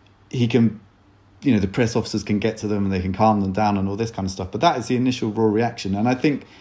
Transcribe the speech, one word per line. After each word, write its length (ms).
he 160
can, 340
you 100
know, 60
the 100
press 280
officers 260
can 160
get 200
to 100
them 160
and 80
they 80
can 140
calm 260
them 120
down 260
and 100
all 80
this 140
kind 160
of 60
stuff. 180
But 100
that 180
is 100
the 80
initial 340
raw 160
reaction. 480
And 120
I 80
think, 320